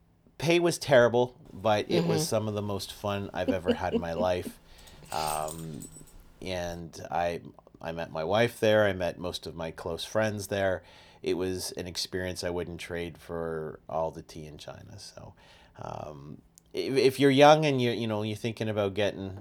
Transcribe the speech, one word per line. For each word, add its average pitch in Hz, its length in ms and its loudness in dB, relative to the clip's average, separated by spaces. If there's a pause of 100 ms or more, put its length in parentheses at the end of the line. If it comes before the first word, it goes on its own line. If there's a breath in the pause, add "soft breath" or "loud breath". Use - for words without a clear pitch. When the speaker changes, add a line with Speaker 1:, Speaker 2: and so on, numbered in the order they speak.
(360)
Speaker 1:
pay 170 220 4
was 170 180 2
terrible, 120 580 6 (160)
but 107 400 0
it 170 140 4
was 165 160 2
Speaker 2:
Mm-hmm. 156 80 -2
Speaker 1:
some 107 200 0
of 107 40 -2
the 104 100 -2
most 101 300 -4
fun 101 400 -4
I've 90 160 -2
ever 90 240 -2
had 92 220 -2
in - 80 -2
my 82 100 -4
Speaker 2:
<laughs> 87 160 0
Speaker 1:
life. 90 300 -2 (540 loud breath)
Um, 78 760 -4 (540)
and 87 580 -8 (100)
I, 85 300 0 (400)
I 82 120 -8
met 82 200 -8
my 78 120 -4
wife 110 360 0
there. 107 260 6
I 98 60 2
met 90 260 -4
most 85 280 -8
of 80 80 -10
my 82 160 -6
close 82 340 -8
friends 107 440 -2
there. 95 340 0 (380 loud breath)
It 92 160 0
was 92 360 -4
an 87 160 -8
experience 90 560 -4
I 87 60 -2
wouldn't 85 280 -4
trade 85 400 -6
for 82 720 -6
all 80 240 -2
the 80 100 -14
tea 78 240 -14
in 76 100 -16
China. - 420 -16
So, - 360 -18 (480 soft breath)
um, 73 560 -12 (340)
if, 98 240 -4
if 131 240 4
you're 139 120 8
young 147 340 10
and 135 160 2
you, 120 80 4
you 113 160 -2
know, 107 160 0
you're 107 140 -2
thinking 110 320 -4
about 101 260 2
getting 98 460 -2